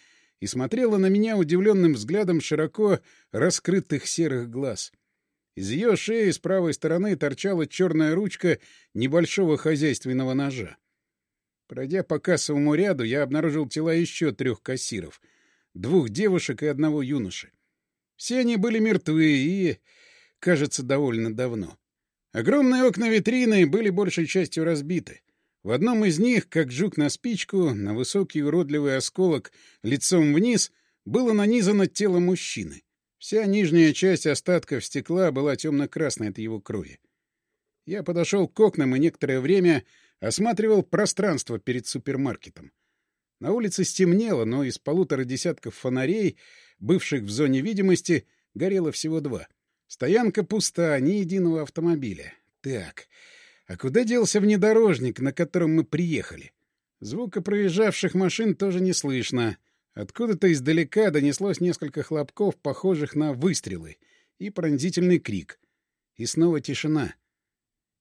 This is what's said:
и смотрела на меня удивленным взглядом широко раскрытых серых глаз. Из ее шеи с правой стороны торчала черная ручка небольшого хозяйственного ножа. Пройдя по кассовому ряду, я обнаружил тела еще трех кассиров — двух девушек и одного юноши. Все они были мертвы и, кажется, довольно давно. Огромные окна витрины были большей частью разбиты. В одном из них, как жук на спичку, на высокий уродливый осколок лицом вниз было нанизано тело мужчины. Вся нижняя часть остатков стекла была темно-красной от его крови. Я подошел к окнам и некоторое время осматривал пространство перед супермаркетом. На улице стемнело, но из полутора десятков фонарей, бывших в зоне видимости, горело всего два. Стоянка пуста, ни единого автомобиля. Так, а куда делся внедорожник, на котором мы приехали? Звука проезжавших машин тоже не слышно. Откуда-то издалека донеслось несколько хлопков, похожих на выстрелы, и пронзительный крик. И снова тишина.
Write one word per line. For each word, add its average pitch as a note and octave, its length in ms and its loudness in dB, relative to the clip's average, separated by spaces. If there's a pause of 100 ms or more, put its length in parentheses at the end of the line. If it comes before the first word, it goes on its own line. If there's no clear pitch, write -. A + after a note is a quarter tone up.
(400)
и - 60 -8
смотрела G#3+ 520 0
на F#3+ 80 4
меня G#3 300 2
удивленным F3+ 580 4
взглядом E3 460 0
широко E3 600 0 (300)
раскрытых E3 760 0
серых C3 440 -2
глаз. B2 420 -8 (640)
Из F#2+ 160 -6
ее F#3+ 260 2
шеи G#3+ 340 0
с - 80 -2
правой F3 360 0
стороны F3+ 420 0
торчала D#3 500 -2
черная D#3+ 480 2
ручка F3+ 440 0 (340)
небольшого D#3 640 2
хозяйственного C3 800 -2
ножа. C3 420 -4 (920)
Пройдя C3+ 340 -4
по D3+ 160 -2
кассовому D3 560 2
ряду, E3 300 0
я C3 180 0
обнаружил D3 460 -2
тела D#3+ 260 -2
еще E3 380 0
трех B2 300 -4
кассиров — G#2+ 580 -8 (540)
двух A#2+ 340 2
девушек D#3 540 0
и D3 40 0
одного D3+ 360 0
юноши. B2+ 480 -6 (640)
Все B3+ 240 -2
они A#3+ 160 2
были A3+ 220 0
мертвы D#3+ 580 2
и, E3 420 0 (600)
кажется, C#3+ 440 0
довольно B2 520 0
давно. A2+ 420 -6 (560)
Огромные B3+ 520 2
окна A#3 240 2
витрины A3 580 4
были G3+ 240 0
большей F3 360 0
частью D#3+ 380 -2
разбиты. D#3+ 560 -4 (420)
В F#2+ 80 -6
одном G#3+ 340 2
из E3 140 2
них, A#3 300 2
как D3 240 -2
жук E3 240 -4
на D3 120 0
спичку, F#3 640 -2
на G2+ 200 -4
высокий D3+ 480 -2
уродливый D3 540 0
осколок D#3+ 560 -2 (300)
лицом D3 520 2
вниз A3 380 2 (320)
было A3+ 280 0
нанизано G#3 540 4
тело F#3+ 320 0
мужчины. B2 640 -2 (360)
Вся G#3+ 280 -2
нижняя E3+ 480 6
часть F#3 320 2
остатков D3 580 0
стекла E3 480 0
была C3+ 240 0
темно-красной C#3+ 720 -2
от G2+ 100 -10
его A2 220 -8
крови. - 400 -10 (840)
Я F#3+ 160 -8
подошел E3+ 440 0
к - 140 -2
окнам D3+ 340 4
и C3 40 0
некоторое C3+ 420 0
время E3+ 440 4 (360)
осматривал G#3 640 2
пространство F3 760 -2
перед B2 280 -4
супермаркетом. - 880 -8 (680)
На D3+ 120 -4
улице G#3 320 -2
стемнело, F#3 600 2
но B2+ 200 -2
из B2 140 -6
полутора C#3+ 460 -2
десятков B2+ 500 -6
фонарей, C3+ 640 -2 (420)
бывших C#3 440 0
в G2+ 80 -8
зоне C3+ 300 0
видимости, F#3 640 0 (280)
горело E3+ 380 -2
всего D#3+ 280 -4
два. A#2+ 280 -8 (380)
Стоянка G#3 580 0
пуста, E3+ 560 -2
ни D3+ 120 2
единого F3+ 500 0
автомобиля. C#3+ 720 -4 (260)
Так, A2 480 -10 (580)
а F2+ 100 -12
куда D#3+ 280 0
делся A3 360 2
внедорожник, G3+ 800 2
на C3+ 120 -2
котором E3 420 0
мы D#3+ 100 4
приехали? D3+ 680 -4 (480)
Звука F#3 400 -8
проезжавших G3+ 760 0
машин F#3+ 400 2
тоже F#3 260 -2
не F#3 120 2
слышно. B2 640 -2 (380)
Откуда-то F#3 580 0
издалека D#3+ 580 2
донеслось D3 500 0
несколько E3 420 -2
хлопков, D#3 540 -4
похожих D3 580 -2
на D3+ 180 0
выстрелы, F#2+ 640 -4 (420)
и G3+ 120 -10
пронзительный E3+ 680 0
крик. - 400 -10 (560)
И A#2 100 -8
снова D#3+ 340 0
тишина. C#3+ 540 -4 (880)